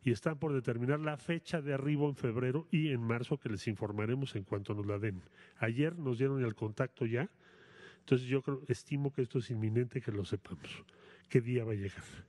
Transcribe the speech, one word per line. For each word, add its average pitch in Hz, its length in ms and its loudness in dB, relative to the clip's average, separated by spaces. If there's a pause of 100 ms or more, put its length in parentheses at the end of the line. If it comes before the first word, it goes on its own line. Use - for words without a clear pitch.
y 123 80 6
están 151 260 0
por 151 140 0
determinar 127 480 0
la 151 160 -2
fecha 170 440 -2
de 143 140 -2
arribo 143 340 2
en 139 60 0
febrero 127 560 0
y 156 220 4
en 120 100 0
marzo, 117 340 0
que - 120 -6
les 104 180 -2
informaremos 110 720 -2
en 101 80 -4
cuanto 104 300 -2
nos 104 120 -2
la 101 140 0
den. 101 220 -2 (360)
Ayer 143 400 0
nos 131 200 0
dieron 135 260 2
el 110 100 0
contacto 113 500 -2
ya, 120 240 0 (760)
entonces 127 220 4
yo 131 120 2
creo, 135 280 -4
estimo 143 440 0
que 135 100 0
esto 127 180 0
es 117 100 -6
inminente 113 500 2
que 107 120 -6
lo 101 120 -2
sepamos, - 600 -8 (440)
qué 131 120 6
día 120 240 0
va 113 80 -2
a - 20 0
llegar. 98 300 -6 (240)